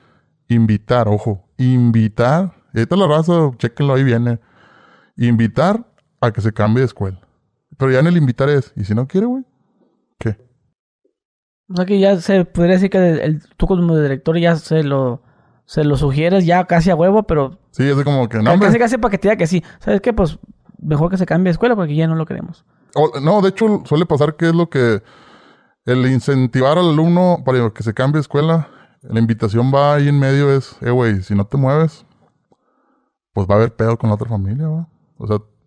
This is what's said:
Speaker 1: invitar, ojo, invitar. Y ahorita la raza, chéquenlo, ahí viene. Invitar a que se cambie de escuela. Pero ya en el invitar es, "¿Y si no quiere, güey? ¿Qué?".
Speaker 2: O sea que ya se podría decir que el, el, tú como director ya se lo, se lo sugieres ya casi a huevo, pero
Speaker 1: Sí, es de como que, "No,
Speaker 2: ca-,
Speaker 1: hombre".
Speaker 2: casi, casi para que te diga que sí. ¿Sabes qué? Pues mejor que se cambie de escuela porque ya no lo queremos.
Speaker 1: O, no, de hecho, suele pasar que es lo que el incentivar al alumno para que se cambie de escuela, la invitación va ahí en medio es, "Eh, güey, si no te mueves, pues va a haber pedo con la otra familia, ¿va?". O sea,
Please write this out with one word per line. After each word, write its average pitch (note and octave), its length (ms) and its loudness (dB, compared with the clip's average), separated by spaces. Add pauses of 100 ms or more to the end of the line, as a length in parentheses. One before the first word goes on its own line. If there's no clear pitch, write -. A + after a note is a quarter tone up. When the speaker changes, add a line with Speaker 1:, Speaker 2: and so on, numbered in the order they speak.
(480)
Speaker 1:
invitar, A2+ 600 0
ojo, G#2 400 -4 (100)
invitar. B2 960 0 (200)
Y A2+ 60 -2
ahorita A#2 160 -2
la G3 120 2
raza, D#3+ 260 2 (240)
chéquenlo, C#3+ 360 -2
ahí C3+ 100 2
viene. A#2+ 360 0 (760)
Invitar A#2+ 720 0 (360)
a A#2+ 100 0
que A2 100 -6
se G#2+ 120 -2
cambie A2 280 0
de C3 60 2
escuela. F#2+ 320 -10 (580)
Pero C3 140 0
ya B2+ 80 2
en D3 80 2
el F3 100 2
invitar C#3 320 0
es, C#3+ 260 -2
"¿Y G#2 100 -8
si G#2+ 100 -4
no B2+ 120 -2
quiere, G3+ 200 -2
güey? B3+ 160 -6 (760)
¿Qué?". A2 180 -6 (1300)
Speaker 2:
O F#3 60 -10
sea F#3 100 -2
que G3+ 140 0
ya G3 200 4
se F#3 260 2
podría F3 300 0
decir F#3+ 140 2
que G3 80 0
el, F3 220 2
el, D3+ 240 -4 (140)
tú - 100 0
como F3 300 0
director D3 400 -2
ya E3+ 180 2
se D#3 280 -2
lo, C3+ 380 -2 (440)
se - 180 -4
lo C#3+ 140 2
sugieres D#3 480 0
ya F3 200 2
casi F3 240 2
a F3+ 60 4
huevo, F#3+ 280 2
pero D3+ 360 -4 (120)
Speaker 1:
Sí, - 160 -2
es C#3 100 2
de C#3+ 60 0
como C3+ 260 0
que, A2+ 80 -6
"No, A2 80 0
Speaker 2:
ca-, B2+ 80 4
Speaker 1:
hombre". G3 140 4
Speaker 2:
casi, A3+ 120 2
casi A#3+ 180 0
para A3+ 140 -2
que G3+ 60 -2
te - 120 -2
diga A3+ 80 0
que F3 100 -2
sí. E3+ 160 -2 (160)
¿Sabes G#3 220 -2
qué? A#3+ 120 -2
Pues F#3 240 -2 (420)
mejor D3+ 300 -2
que F#3+ 80 -2
se F3+ 80 -2
cambie F3 200 0
de F3+ 60 2
escuela A3+ 240 0
porque D#3+ 200 -4
ya D#3+ 120 0
no D#3+ 80 -2
lo D#3+ 100 -4
queremos. - 400 -12 (300)
Speaker 1:
O, D3 240 0
no, F3 220 2
de F#3+ 80 2
hecho, G#3 360 0
suele D#3+ 200 0
pasar D3+ 300 0
que E3+ 140 0
es E3 60 2
lo E3+ 140 0
que A#2 320 0 (840)
el B2+ 260 0
incentivar C3 640 0
al F3 140 2
alumno F3 520 2
para B2+ 280 0
que - 100 -14
se A2 120 -4
cambie C#3 240 -2
de D#3 40 0
escuela, D#3 460 -2 (340)
la A2 180 -4
invitación A2+ 540 0
va C#3+ 220 2
ahí C#3+ 140 0
en C#3+ 100 2
medio C#3 360 2
es, - 260 -6
"Eh, A#2+ 100 -2
güey, A#2 320 0
si G#2 120 -6
no G2+ 100 0
te C#3+ 120 -6
mueves, D3 480 -2 (1300)
pues G2 160 -4
va G2+ 60 2
a - 20 4
haber A2+ 180 0
pedo A2+ 220 -2
con A2+ 120 -2
la G#2 60 0
otra A2 140 -8
familia, A2+ 380 -4
¿va?". D#3+ 200 -6 (300)
O - 100 -14
sea, G#2 120 -2 (280)